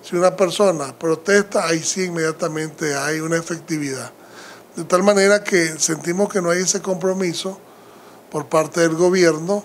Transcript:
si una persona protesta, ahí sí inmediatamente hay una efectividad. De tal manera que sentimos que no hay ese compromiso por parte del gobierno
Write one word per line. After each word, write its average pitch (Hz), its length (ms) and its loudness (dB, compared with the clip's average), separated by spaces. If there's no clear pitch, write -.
si - 160 -6
una 175 180 2
persona 165 640 0
protesta, 202 640 0
ahí 165 160 0
sí 185 220 -4
inmediatamente 160 920 -4
hay 156 240 -4
una 165 160 -2
efectividad. 147 720 -6
De 170 80 -8
tal 180 200 2
manera 202 380 6
que 165 380 0
sentimos 170 480 -2
que 196 140 -2
no 170 80 0
hay 180 140 0
ese 180 180 -2
compromiso 185 760 -4
por 147 180 -6
parte 156 340 0
del 165 140 4
gobierno 180 680 2